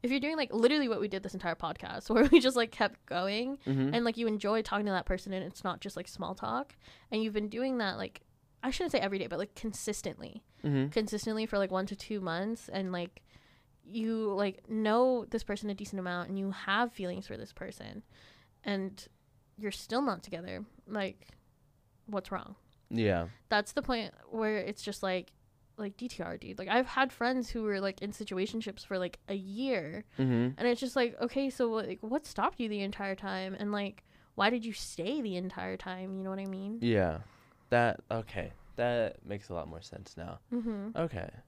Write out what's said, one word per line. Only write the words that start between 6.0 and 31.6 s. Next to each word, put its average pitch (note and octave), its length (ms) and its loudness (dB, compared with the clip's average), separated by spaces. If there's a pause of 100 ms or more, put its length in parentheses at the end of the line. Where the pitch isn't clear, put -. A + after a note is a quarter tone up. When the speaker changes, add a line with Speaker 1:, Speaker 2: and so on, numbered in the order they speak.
Speaker 1:
small F#3 260 -6
talk, A3+ 420 -4 (340)
and A3 120 0
you've G#3+ 120 -2
been G#3+ 140 0
doing B3 300 0
that, G3 200 0
like, - 240 -8 (400)
I B3 80 0
shouldn't E4+ 220 0
say B3+ 60 4
every G3 200 2
day, - 100 -2
but, E3+ 100 -4
like, G3+ 160 -4
consistently. - 880 -6 (220)
Speaker 2:
Mm-hmm. C#3 240 4
Speaker 1:
Consistently A3 580 0
for, G#3+ 100 -2
like, G3 140 4
one F#3+ 160 0
to G3+ 100 -6
two G#3 240 -4
months, F#3 480 -2
and, F#3+ 240 -4
like, F3 300 -6 (640)
you, A3 500 0
like, G3 340 0
know A3 580 4
this - 180 -2
person G#3 260 -4
a G3+ 40 -2
decent G3 260 -6
amount, F3+ 280 -2
and F#3+ 100 -4
you G3 120 0
have G#3+ 420 0
feelings F#3 360 -6
for - 80 -8
this - 160 -12
person, - 500 -12 (640)
and G3 420 -4 (500)
you're G#3 140 -6
still A#3 320 -2
not G3+ 220 -2
together, F3+ 400 -8 (240)
like, G3+ 400 -4 (800)
what's G3+ 260 -4
wrong? - 240 -8 (340)
Speaker 2:
Yeah. F#2+ 380 2 (200)
Speaker 1:
That's G#3 240 2
the C#4 100 0
point A#3 320 -2 (160)
where G#3+ 280 0
it's G3+ 240 -4
just G3+ 220 -6
like, F#3 280 -2 (460)
like, G#3 200 -6
D B3 100 -6
T - 140 -8
R, E3+ 160 -6
dude. - 200 -10
Like, F#3 100 -6
I've B3 180 6
had C4 260 2
friends B3 380 0
who A3+ 120 -2
were, G3+ 180 0
like, G3 200 -2
in G#3 100 -4
situationships G3+ 720 -4
for, F#3+ 140 -2
like, F3+ 300 -4
a G3+ 60 -2
year, G3+ 720 -2 (140)
Speaker 2:
Mm-hmm. B2+ 400 4
Speaker 1:
and A#3+ 100 0
it's A#3+ 120 2
just C4 160 -2
like, A#3+ 240 2
okay, C4+ 300 0
so B3 180 0